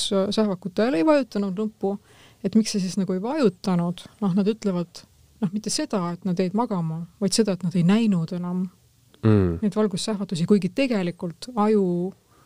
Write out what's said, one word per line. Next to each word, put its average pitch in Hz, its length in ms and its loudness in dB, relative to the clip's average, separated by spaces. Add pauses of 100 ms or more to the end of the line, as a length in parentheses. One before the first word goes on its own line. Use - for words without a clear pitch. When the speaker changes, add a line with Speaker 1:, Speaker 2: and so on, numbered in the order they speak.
(120)
Speaker 1:
öö, 196 200 2
sähvakute 208 500 0
ajal 254 120 2
ei 320 100 2
vajutanud 214 540 2
nuppu, 208 400 -4 (460)
et 185 120 0
miks 220 160 2
sa 208 80 -2
siis 180 160 -4
nagu 190 160 0
ei 185 100 -2
vajutanud, 185 760 0 (200)
noh, 196 140 0
nad 196 140 2
ütlevad, 190 560 -4 (360)
noh, 180 120 -2
mitte 214 180 -6
seda, 277 300 -2 (120)
et 170 120 -10
nad 180 140 -2
jäid 185 160 0
magama, 170 520 -4 (140)
vaid 190 120 0
seda, 208 200 2
et 175 120 -6
nad 175 120 -2
ei 170 60 2
näinud 190 500 2
enam 180 380 -4 (540)
Speaker 2:
Mm. 98 380 4
Speaker 1:
neid 208 100 0
valgussähvatusi, 196 720 -2
kuigi 185 240 4
tegelikult 185 760 -4 (100)
aju 196 560 2 (340)